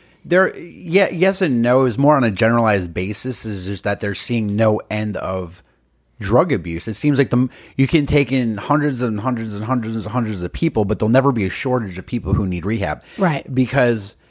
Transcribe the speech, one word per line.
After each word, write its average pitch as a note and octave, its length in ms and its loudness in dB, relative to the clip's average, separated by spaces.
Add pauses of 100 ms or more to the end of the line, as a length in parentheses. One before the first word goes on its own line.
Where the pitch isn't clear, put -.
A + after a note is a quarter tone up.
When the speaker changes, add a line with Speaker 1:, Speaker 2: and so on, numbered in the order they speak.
(240)
Speaker 1:
They're, F3 320 2
yeah, F3 540 0
yes F#3+ 320 0
and C3 220 2
no B2+ 220 4
is A2+ 120 0
more D3 180 6
on C3+ 80 2
a A2+ 60 2
generalized G#2+ 640 2
basis, G2+ 500 -6
is G2+ 220 -8
just G2 180 -8
that G2+ 160 -4
they're G2+ 140 -4
seeing G#2+ 420 -2
no A2 240 2 (120)
end G#2+ 260 -4
of F#2 460 -8 (560)
drug A#2+ 320 2
abuse. E2+ 360 -4
It A2 60 -8
seems C#3+ 240 0
like C#3 140 2
the, B2+ 180 2 (280)
you C3 100 4
can D3+ 180 2
take C#3 260 2
in A#2+ 260 0
hundreds C#3+ 440 0
and A2 180 -2
hundreds A2+ 360 -4
and G#2 100 -6
hundreds A2+ 300 -2
and G#2+ 100 -4
hundreds G#2+ 380 -2
of F2 100 -6
people, C3 320 0
but G2 140 -2
there'll G#2+ 100 2
never C3 220 6
be A2+ 140 0
a F#2 40 -2
shortage A2+ 480 -2
of F#2 80 -12
people G#2 280 -2
who G2 120 2
need F2 180 -4
rehab. F#2+ 380 -4 (160)
Speaker 2:
Right. D#3 360 -2
Speaker 1:
Because A#2+ 600 0 (180)